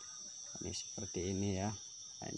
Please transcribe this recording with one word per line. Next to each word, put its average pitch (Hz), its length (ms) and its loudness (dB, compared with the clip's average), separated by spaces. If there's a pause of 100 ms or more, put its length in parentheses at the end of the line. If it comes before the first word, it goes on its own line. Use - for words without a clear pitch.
(640)
Ini - 80 -2
seperti 95 640 0
ini 98 240 6
ya. 101 120 6 (520)
Nah, - 160 -2